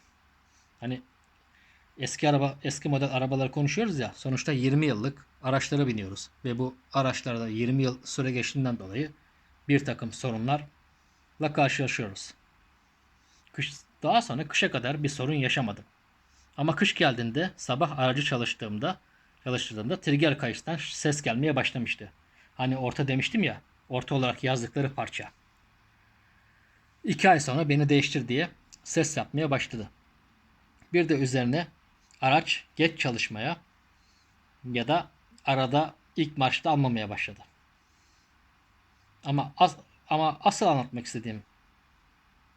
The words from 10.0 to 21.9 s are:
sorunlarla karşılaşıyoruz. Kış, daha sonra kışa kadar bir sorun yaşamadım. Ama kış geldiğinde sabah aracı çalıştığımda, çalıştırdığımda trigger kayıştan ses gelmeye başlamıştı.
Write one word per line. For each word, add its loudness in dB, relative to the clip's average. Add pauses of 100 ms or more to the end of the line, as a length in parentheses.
sorunlarla -6
karşılaşıyoruz. -2 (1200)
Kış, -6 (300)
daha 4
sonra -6
kışa 0
kadar -2
bir 0
sorun -2
yaşamadım. -2 (720)
Ama 0
kış 0
geldiğinde 0
sabah -2
aracı 2
çalıştığımda, -4 (440)
çalıştırdığımda -4
trigger 4
kayıştan -4
ses -2
gelmeye 0
başlamıştı. -2 (440)